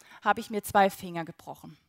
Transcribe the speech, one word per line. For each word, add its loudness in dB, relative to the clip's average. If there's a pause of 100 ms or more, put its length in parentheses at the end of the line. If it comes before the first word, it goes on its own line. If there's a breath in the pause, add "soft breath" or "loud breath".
(220 loud breath)
habe 2
ich -10
mir -4
zwei 6
Finger -8
gebrochen. -16 (120)